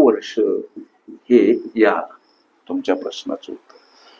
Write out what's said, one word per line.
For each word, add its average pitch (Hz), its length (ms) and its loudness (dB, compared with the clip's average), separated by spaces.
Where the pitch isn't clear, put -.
वर्ष 107 320 0
हे 123 100 6
या 104 180 2
तुमच्या - 280 -4
प्रश्नाचं - 580 -10
उत्तर. - 240 -20